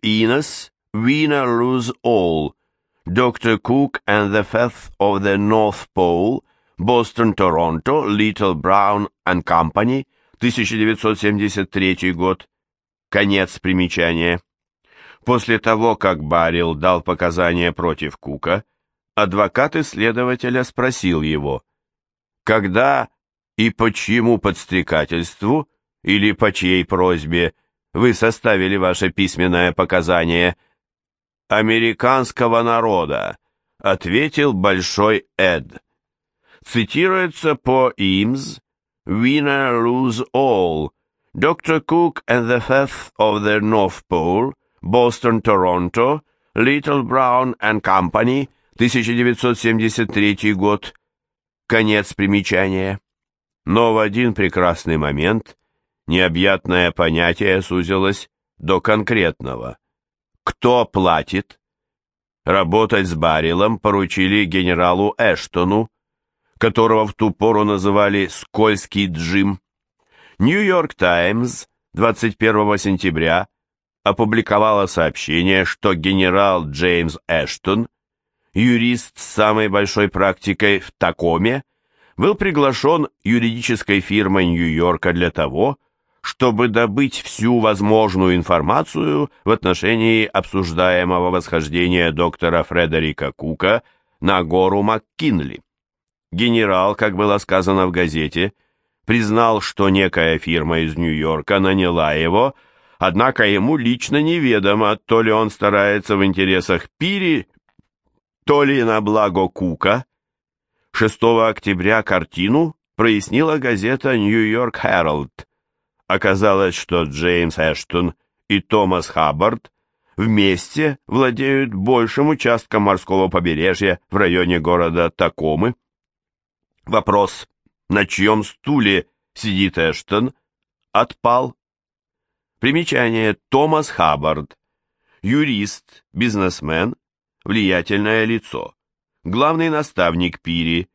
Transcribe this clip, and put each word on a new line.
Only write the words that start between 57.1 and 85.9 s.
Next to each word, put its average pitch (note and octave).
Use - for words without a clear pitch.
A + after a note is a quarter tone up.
сузилось F#2+
до F2
конкретного. E2+
Кто B2
платит? F2+
Работать G2
с E2+
Баррилом E2
поручили G2
генералу F2+
Эштону, G2+
которого A2+
в G2+
ту A2
пору G#2
называли G2+
«Скользкий G#2
Джим». F2+
Нью-Йорк F3
Таймс F#2
двадцать A2+
первого G#2+
сентября F2
опубликовала G#2+
сообщение, F2
что F#2+
генерал F#2
Джеймс E2
Эштон, F2+
юрист A#2+
с -
самой G#2+
большой G2+
практикой G2
в -
Такоме, F2+
был F#3
приглашен D3
юридической A2+
фирмой G2
Нью-Йорка E2+
для E2+
того, E2